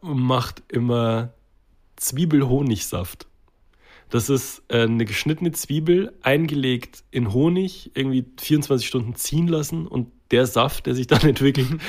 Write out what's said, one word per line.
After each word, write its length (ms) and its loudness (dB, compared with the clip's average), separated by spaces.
macht 680 -2
immer 640 0
Zwiebelhonigsaft. 1300 0
Das 200 0
ist, 400 -2
äh, 140 2
eine 220 0
geschnittene 460 -2
Zwiebel, 720 0
eingelegt 920 -2
in 220 -2
Honig, 600 0
irgendwie 320 -2
vierundzwanzig 480 0
Stunden 280 -4
ziehen 320 0
lassen 380 -2
und 220 -4
der 160 4
Saft, 400 0
der 80 0
sich 120 -4
dann 140 6
<laughs> 60 6
entwickelt, 400 4